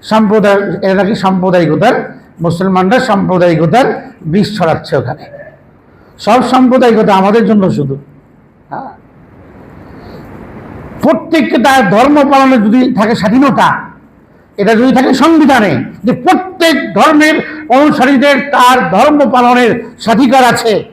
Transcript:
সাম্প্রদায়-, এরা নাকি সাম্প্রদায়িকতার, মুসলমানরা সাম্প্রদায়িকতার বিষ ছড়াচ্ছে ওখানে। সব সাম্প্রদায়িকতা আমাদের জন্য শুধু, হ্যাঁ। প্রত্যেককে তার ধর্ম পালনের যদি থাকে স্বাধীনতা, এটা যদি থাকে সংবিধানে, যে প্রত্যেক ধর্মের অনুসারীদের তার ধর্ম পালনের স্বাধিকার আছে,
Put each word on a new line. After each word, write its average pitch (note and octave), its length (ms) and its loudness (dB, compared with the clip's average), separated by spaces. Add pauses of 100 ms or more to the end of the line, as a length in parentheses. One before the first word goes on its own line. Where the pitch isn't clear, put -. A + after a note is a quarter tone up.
সাম্প্রদায়-, G#3 800 0
এরা F#3+ 120 0
নাকি G3 200 -2
সাম্প্রদায়িকতার, F#3 1040 -2 (200)
মুসলমানরা F#3 600 0
সাম্প্রদায়িকতার F3+ 1120 0 (140)
বিষ F3 320 -2
ছড়াচ্ছে D#3+ 380 -4
ওখানে। C3+ 280 -6 (960)
সব B3 240 0
সাম্প্রদায়িকতা B3 720 2
আমাদের G3+ 320 2
জন্য G3 240 0
শুধু, C3+ 260 -4 (760)
হ্যাঁ। C4 180 -14 (2250)
প্রত্যেককে D#4+ 560 -2
তার B3+ 320 2
ধর্ম C#4 420 2
পালনের C4 320 2
যদি B3 300 0
থাকে G#3 200 0
স্বাধীনতা, G#3 760 0 (680)
এটা G3+ 180 0
যদি A#3+ 200 2
থাকে C4 200 2
সংবিধানে, C4 680 2 (200)
যে A#3 80 0
প্রত্যেক D#4+ 840 -2
ধর্মের D4+ 400 2 (340)
অনুসারীদের C#4 680 2 (160)
তার B3 380 2
ধর্ম C4+ 400 2
পালনের B3 680 0
স্বাধিকার B3 460 2
আছে, A3+ 480 -2